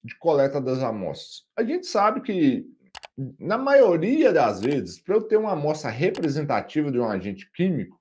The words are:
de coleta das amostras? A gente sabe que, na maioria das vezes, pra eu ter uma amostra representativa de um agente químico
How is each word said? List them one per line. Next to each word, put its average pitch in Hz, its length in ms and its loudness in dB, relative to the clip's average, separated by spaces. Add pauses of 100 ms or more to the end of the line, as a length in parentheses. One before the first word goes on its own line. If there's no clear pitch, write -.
de - 160 -18
coleta 139 440 2
das 131 200 -2
amostras? 101 720 -8
A 233 120 -2
gente 349 200 -4
sabe 208 360 0
que, 147 440 0 (720)
na 190 200 -4
maioria 254 760 4
das 110 300 2
vezes, 127 400 -2
pra 190 140 -2
eu 220 60 4
ter 214 140 0
uma 214 160 2
amostra 151 380 -2
representativa 147 1000 -2
de 123 80 -2
um 120 60 2
agente 98 480 -6
químico 165 500 -2